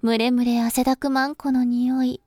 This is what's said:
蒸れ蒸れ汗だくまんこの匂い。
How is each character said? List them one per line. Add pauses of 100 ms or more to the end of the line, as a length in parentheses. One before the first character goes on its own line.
蒸
れ
蒸
れ
汗
だ
く
ま
ん
こ
の
匂
い。